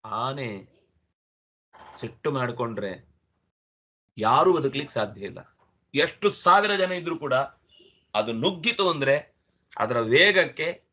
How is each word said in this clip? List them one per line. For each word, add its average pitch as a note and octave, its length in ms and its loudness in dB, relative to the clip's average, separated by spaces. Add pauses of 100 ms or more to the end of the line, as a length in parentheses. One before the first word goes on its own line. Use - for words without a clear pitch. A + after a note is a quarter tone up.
ಆನೆ A2+ 600 -6 (1400)
ಸಿಟ್ಟು C3 320 -6
ಮಾಡ್ಕೊಂಡ್ರೆ A2+ 760 -6 (1080)
ಯಾರೂ C3 340 4
ಬದುಕ್ಲಿಕ್ಕೆ C#3 420 -2
ಸಾಧ್ಯ G2+ 300 -4
ಇಲ್ಲ. - 320 -14 (380)
ಎಷ್ಟು D3 360 0
ಸಾವಿರ G3+ 460 4
ಜನ F#3 160 0
ಇದ್ರೂ E3+ 260 -6
ಕೂಡ C3+ 160 -2 (800)
ಅದು A2 180 0
ನುಗ್ಗಿತು F3+ 580 0
ಅಂದ್ರೆ C#3+ 440 0 (440)
ಅದರ A#2 220 0
ವೇಗಕ್ಕೆ D#3 920 2